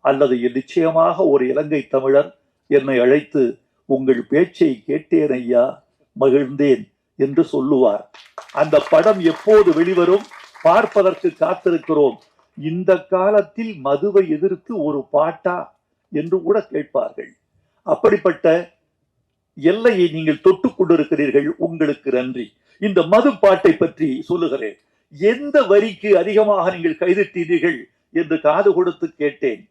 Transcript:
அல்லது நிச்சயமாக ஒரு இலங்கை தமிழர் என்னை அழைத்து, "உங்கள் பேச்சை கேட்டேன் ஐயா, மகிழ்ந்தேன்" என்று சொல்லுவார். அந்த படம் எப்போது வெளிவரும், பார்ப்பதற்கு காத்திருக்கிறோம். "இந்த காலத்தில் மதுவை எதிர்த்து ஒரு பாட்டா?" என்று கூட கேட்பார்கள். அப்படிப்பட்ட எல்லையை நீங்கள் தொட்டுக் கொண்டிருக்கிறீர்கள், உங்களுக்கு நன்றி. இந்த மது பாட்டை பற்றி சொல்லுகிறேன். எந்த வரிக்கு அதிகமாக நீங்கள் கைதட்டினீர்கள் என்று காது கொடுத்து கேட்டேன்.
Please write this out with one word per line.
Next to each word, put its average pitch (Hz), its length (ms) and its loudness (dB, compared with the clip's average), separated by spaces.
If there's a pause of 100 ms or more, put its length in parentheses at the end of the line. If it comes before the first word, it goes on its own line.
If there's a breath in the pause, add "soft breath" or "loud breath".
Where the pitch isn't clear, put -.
அல்லது 131 500 0
நிச்சயமாக 165 760 0
ஒரு 139 220 2
இலங்கை 147 400 -4
தமிழர் 135 500 0 (280)
என்னை 135 320 0
அழைத்து, 131 600 0 (260)
"உங்கள் 131 420 0
பேச்சை 156 600 0
கேட்டேன் 151 440 -2
ஐயா, 123 520 -2 (380)
மகிழ்ந்தேன்" 135 720 0 (240)
என்று 143 280 0
சொல்லுவார். 127 640 0 (420)
அந்த 151 380 2
படம் 190 300 4
எப்போது 180 520 4
வெளிவரும், 175 500 2 (400)
பார்ப்பதற்கு 190 680 2
காத்திருக்கிறோம். 160 880 0 (420)
"இந்த 175 460 -2
காலத்தில் 202 760 -2
மதுவை 170 500 0
எதிர்த்து 175 540 -4
ஒரு 143 280 -6
பாட்டா?" 165 680 -4 (340)
என்று 170 300 -4
கூட 196 240 -2
கேட்பார்கள். - 680 -8 (460)
அப்படிப்பட்ட 175 880 0 (840)
எல்லையை 185 580 0
நீங்கள் 156 280 -4
தொட்டுக் 190 420 0
கொண்டிருக்கிறீர்கள், 147 720 0
உங்களுக்கு 151 540 -4
நன்றி. 127 420 -6 (260)
இந்த 190 240 0
மது 214 360 2
பாட்டை 190 380 4
பற்றி 156 460 -4
சொல்லுகிறேன். 139 560 -6 (400)
எந்த 269 440 -2
வரிக்கு 202 560 0
அதிகமாக 190 520 0
நீங்கள் 170 260 -6
கைதட்டினீர்கள் 170 880 -2 (300)
என்று 160 280 -4
காது 185 320 2
கொடுத்து 170 360 -2
கேட்டேன். 143 640 -6